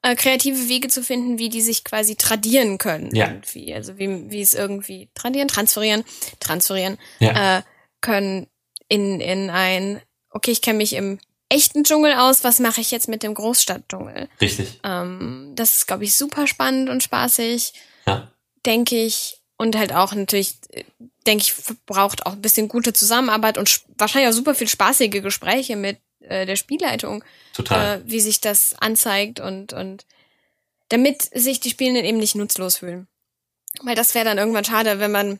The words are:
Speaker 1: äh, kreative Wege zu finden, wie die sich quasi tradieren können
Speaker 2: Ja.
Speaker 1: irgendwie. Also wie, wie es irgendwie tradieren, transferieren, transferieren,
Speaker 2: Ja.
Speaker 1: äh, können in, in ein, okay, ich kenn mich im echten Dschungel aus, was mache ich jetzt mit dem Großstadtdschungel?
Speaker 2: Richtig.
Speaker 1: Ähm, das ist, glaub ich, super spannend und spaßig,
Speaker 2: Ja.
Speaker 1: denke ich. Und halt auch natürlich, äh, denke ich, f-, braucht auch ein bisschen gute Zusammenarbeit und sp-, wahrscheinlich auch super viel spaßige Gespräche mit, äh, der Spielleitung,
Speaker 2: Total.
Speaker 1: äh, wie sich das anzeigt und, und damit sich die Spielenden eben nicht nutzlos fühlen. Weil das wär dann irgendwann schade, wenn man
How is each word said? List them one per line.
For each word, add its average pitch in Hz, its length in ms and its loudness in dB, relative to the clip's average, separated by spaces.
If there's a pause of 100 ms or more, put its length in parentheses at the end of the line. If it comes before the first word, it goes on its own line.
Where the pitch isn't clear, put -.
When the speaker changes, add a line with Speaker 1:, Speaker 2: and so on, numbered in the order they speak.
Speaker 1:
äh, 247 120 2
kreative 262 540 2
Wege 254 200 0
zu 254 140 0
finden, 247 360 -2
wie 226 100 -4
die 226 140 -2
sich 226 200 0
quasi 214 340 -2
tradieren 220 600 2
können 160 360 -4
Speaker 2:
Ja. 110 140 4
Speaker 1:
irgendwie. - 460 -12
Also 185 240 -12
wie, 196 320 -6
wie 208 120 -6
es 196 120 4
irgendwie 196 600 -6
tradieren, 277 340 -2
transferieren, 214 560 0 (340)
transferieren, 190 600 -2 (200)
Speaker 2:
Ja. 185 400 4
Speaker 1:
äh, 196 40 -2 (400)
können 196 440 -2 (420)
in, 196 320 0
in 190 300 -2
ein, 185 500 0 (300)
okay, 214 220 -4
ich 226 100 0
kenn 220 140 2
mich 214 160 0
im 196 260 -6 (300)
echten 294 340 4
Dschungel 302 320 6
aus, 262 300 6
was 240 160 4
mache 233 200 2
ich 226 100 -4
jetzt 233 180 -2
mit 220 140 -6
dem 214 120 -4
Großstadtdschungel? - 920 -2 (120)
Speaker 2:
Richtig. - 440 0
Speaker 1:
Ähm, 180 720 -8
das 226 220 0
ist, - 80 0
glaub 196 160 -4
ich, 208 120 0
super 285 320 -2
spannend 262 420 0
und 254 140 -2
spaßig, 240 680 -2 (340)
Speaker 2:
Ja. 101 240 -2 (340)
Speaker 1:
denke 233 320 2
ich. - 440 -4 (160)
Und 226 200 0
halt 208 160 0
auch 180 220 4
natürlich, 196 440 -2 (120)
äh, - 140 -14 (420)
denke 208 160 4
ich, - 80 2
f-, - 240 -8 (120)
braucht 196 400 0
auch 180 80 -2
ein 202 80 -12
bisschen 214 260 2
gute 233 240 0
Zusammenarbeit 220 640 2
und 208 140 2
sp-, - 240 -2
wahrscheinlich 254 320 4
auch 226 80 2
super 277 180 0
viel 233 140 -2
spaßige 202 540 2
Gespräche 226 540 -2
mit, 202 220 -6 (220)
äh, 190 260 -6
der 190 100 -4
Spielleitung, 233 680 -4 (300)
Speaker 2:
Total. 202 440 0
Speaker 1:
äh, - 60 -12
wie 226 160 -4
sich 214 200 2
das 208 380 2
anzeigt 214 600 0
und, 190 320 -10
und 190 320 -10 (840)
damit 269 320 4
sich 254 380 -2
die 240 100 -4
Spielenden 247 340 0
eben 220 140 0
nicht 214 160 0
nutzlos 190 440 -2
fühlen. 180 280 -12 (760)
Weil 240 120 -2
das 226 200 2
wär 233 100 2
dann 214 140 2
irgendwann 214 260 0
schade, 220 340 0
wenn 208 140 0
man 202 280 0